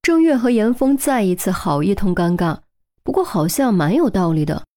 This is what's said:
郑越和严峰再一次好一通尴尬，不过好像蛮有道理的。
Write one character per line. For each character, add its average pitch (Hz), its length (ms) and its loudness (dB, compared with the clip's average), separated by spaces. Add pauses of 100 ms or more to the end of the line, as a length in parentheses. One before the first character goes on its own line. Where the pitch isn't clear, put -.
郑 330 200 2
越 320 140 4
和 240 140 0
严 233 240 2
峰 269 200 2
再 269 280 0
一 185 120 0
次 180 160 -4
好 151 320 -2
一 196 120 0
通 180 200 0
尴 175 220 0
尬， 170 240 -2 (420)
不 - 80 -6
过 370 140 0
好 165 240 -2
像 254 240 0
蛮 170 220 2
有 294 160 2
道 170 240 0
理 156 100 0
的。 - 220 -6 (100)